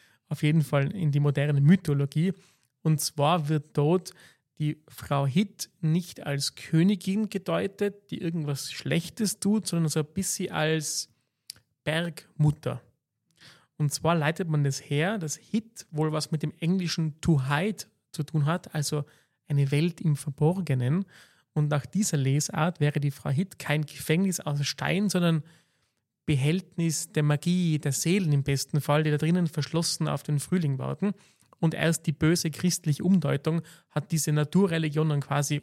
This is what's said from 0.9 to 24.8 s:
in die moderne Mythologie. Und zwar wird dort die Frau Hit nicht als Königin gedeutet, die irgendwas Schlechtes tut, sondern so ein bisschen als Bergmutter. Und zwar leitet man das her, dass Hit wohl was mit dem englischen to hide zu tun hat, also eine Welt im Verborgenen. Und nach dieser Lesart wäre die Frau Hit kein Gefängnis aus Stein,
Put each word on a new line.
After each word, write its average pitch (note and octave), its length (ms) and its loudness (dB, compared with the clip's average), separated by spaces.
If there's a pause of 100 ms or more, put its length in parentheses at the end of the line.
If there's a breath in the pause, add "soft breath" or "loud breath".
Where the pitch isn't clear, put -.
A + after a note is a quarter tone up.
in F3 200 -2
die C#3+ 80 2
moderne C#3+ 420 2
Mythologie. D3+ 720 4 (500 soft breath)
Und D#3 180 2
zwar D3+ 480 0
wird D#3 240 -2
dort E3 380 2 (480 loud breath)
die D3+ 180 -2 (100)
Frau - 380 -2
Hit D#3+ 440 -2 (120)
nicht E3+ 440 -2
als C#3+ 280 -4
Königin F#3+ 760 0
gedeutet, G3 840 -4
die - 100 -8
irgendwas D3+ 500 -4
Schlechtes - 680 -2
tut, G#3 260 0
sondern E3+ 240 0
so D#3 120 0
ein C#3+ 120 -2
bisschen - 380 -4
als D#3 580 -2 (720)
Bergmutter. D3+ 1000 -2 (960 loud breath)
Und D3 140 0
zwar E3 220 0
leitet E3 340 0
man D3+ 160 0
das C#3 160 0
her, E3 380 -2
dass D#3+ 200 -8
Hit - 520 -8
wohl D#3 220 -2
was D3+ 200 -4
mit D#3 120 -2
dem D3+ 160 -4
englischen E3 600 -2
to C#3 280 4
hide F3 360 -2 (260)
zu - 120 -8
tun D3 220 0
hat, E3 300 -2
also D3 300 -2 (420 soft breath)
eine C#3+ 240 2
Welt E3 300 0
im D3+ 140 2
Verborgenen. D3+ 880 0 (480 loud breath)
Und D3 160 2
nach D3 180 0
dieser G3 300 0
Lesart D3 600 0
wäre D3 200 2
die C#3+ 120 0
Frau - 200 -6
Hit D#3+ 260 -2
kein D3+ 300 -2
Gefängnis F3+ 520 0
aus C#3+ 280 -2
Stein, F3 420 0